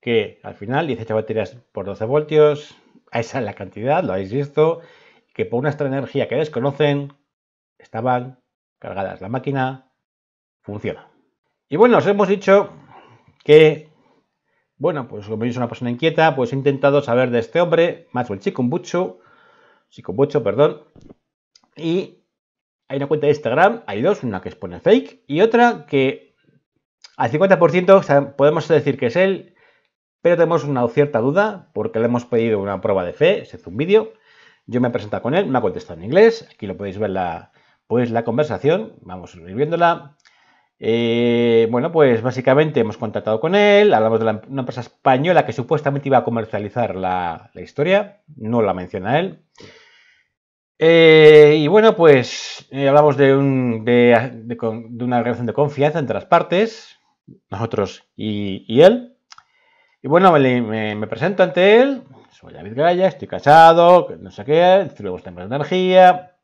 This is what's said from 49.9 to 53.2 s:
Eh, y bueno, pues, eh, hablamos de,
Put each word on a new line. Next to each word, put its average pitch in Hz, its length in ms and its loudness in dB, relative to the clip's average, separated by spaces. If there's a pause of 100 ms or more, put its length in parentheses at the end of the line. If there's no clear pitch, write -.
Eh, 156 800 8
y 147 80 0
bueno, 214 300 4
pues, - 760 2
eh, 139 160 -2
hablamos 143 300 4
de, 135 180 4